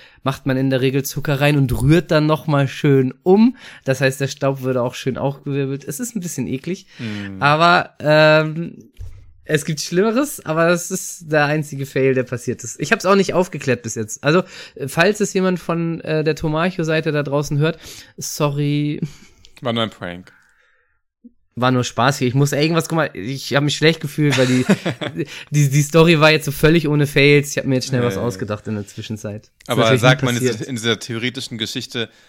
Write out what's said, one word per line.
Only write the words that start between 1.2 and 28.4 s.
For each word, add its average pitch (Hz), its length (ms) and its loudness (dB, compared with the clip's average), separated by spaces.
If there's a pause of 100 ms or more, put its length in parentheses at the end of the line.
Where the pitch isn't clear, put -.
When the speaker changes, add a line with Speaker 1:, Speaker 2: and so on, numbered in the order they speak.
Speaker 1:
rein 147 160 4
und 120 240 2
rührt 160 300 4
dann 151 160 4
nochmal 151 400 2
schön 135 460 2 (100)
um. 220 320 6 (300)
Das 135 160 0
heißt, 135 200 0
der 139 60 0
Staub 139 340 -4
würde 127 220 0
auch 120 100 -4
schön 123 240 -4
aufgewirbelt. 139 680 -4
Es - 120 -8
ist 240 160 -8
ein 208 40 -6
bisschen 156 280 -6
eklig, 135 380 -8 (140)
Speaker 2:
Mhm. 101 400 -8
Speaker 1:
aber, 156 600 2
ähm, 156 920 2 (520)
es 151 220 -2
gibt 151 160 -4
Schlimmeres, 220 640 -2
aber 165 220 0
das 175 240 0
ist 170 400 -10
der 151 140 4
einzige 147 400 -4
Fail, 135 280 2
der 127 100 0
passiert 123 400 -8
ist. - 160 -12
Ich 151 120 -4
hab's 208 140 0
auch 196 100 4
nicht 196 180 2
aufgeklärt 143 480 -2
bis 110 140 -8
jetzt. 110 280 -8
Also, 165 200 2 (440)
falls 185 320 2
es 196 140 -2
jemand 185 260 0
von, 165 420 -4
äh, 156 220 -2
der 151 120 0
Tomacho-Seite 160 760 -2
da 147 120 0
draußen 147 340 -2
hört, 147 220 0 (380)
sorry. 147 840 -2 (600)
Speaker 2:
War 123 120 -4
nur 117 100 0
ein 107 60 -2
Prank. 90 420 -12 (1200)
Speaker 1:
War 123 160 0
nur 127 120 2
Spaß 131 360 0
hier. 127 100 0
Ich 117 40 -2
muss 143 200 2
irgendwas, 160 340 0
guck 165 80 -4
mal, 160 180 0
ich 127 420 -8
hab 139 80 2
mich 147 120 0
schlecht 160 240 2
gefühlt, 147 380 0
weil 127 100 4
die, 127 180 2 (440)
Speaker 2:
<laughs> 160 160 -8 (240)
Speaker 1:
die, 147 200 2
die 143 120 2
Story 160 400 4
war 156 100 8
jetzt 156 140 0
so 147 60 -4
völlig 156 360 4
ohne 147 200 2
Fails. 143 440 4
Ich - 60 -8
hab - 80 -4
mir 131 100 0
jetzt 127 120 -2
schnell 131 140 -2
Speaker 2:
Ja, 120 60 2
Speaker 1:
was 120 80 -2
Speaker 2:
ja, - 60 -4
ja. 117 60 -2
Speaker 1:
ausgedacht 104 400 -6